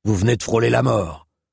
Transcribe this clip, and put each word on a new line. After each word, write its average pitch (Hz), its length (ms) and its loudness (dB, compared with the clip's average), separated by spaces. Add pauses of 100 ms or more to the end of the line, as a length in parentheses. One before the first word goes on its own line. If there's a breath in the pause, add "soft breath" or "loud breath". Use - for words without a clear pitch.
vous 104 120 0
venez 113 200 2
de 92 80 -10
frôler 117 280 2
la 120 100 2
mort. 104 460 -2 (260)